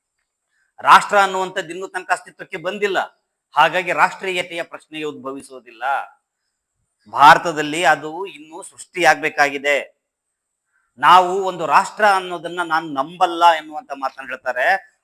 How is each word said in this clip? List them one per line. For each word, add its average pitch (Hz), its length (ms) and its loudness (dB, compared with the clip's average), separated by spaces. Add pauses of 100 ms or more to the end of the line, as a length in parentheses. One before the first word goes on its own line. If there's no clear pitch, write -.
(800)
ರಾಷ್ಟ್ರ 180 380 6
ಅನ್ನುವಂಥದ್ದು 185 520 -2
ಇನ್ನೂ 185 180 -12
ತನಕ 180 220 -8
ಅಸ್ತಿತ್ವಕ್ಕೆ 175 460 -8
ಬಂದಿಲ್ಲ. 190 420 -4 (540)
ಹಾಗಾಗಿ 165 400 0
ರಾಷ್ಟ್ರೀಯತೆಯ 180 720 -4
ಪ್ರಶ್ನೆಯೇ 151 420 -14
ಉದ್ಭವಿಸುವುದಿಲ್ಲ. 131 800 -14 (1300)
ಭಾರತದಲ್ಲಿ 151 720 4
ಅದು 156 420 -2
ಇನ್ನೂ 156 360 -20
ಸೃಷ್ಟಿಯಾಗಬೇಕಾಗಿದೆ. 147 1400 -2 (960)
ನಾವು 180 440 6
ಒಂದು 180 240 -6
ರಾಷ್ಟ್ರ 151 400 0
ಅನ್ನೋದನ್ನ 180 580 -2
ನಾನು 165 240 -4
ನಂಬಲ್ಲ" 170 580 -2
ಎನ್ನುವಂತ 156 480 -2
ಮಾತನ್ನ 135 320 -10
ಹೇಳ್ತಾರೆ. 131 640 -4 (120)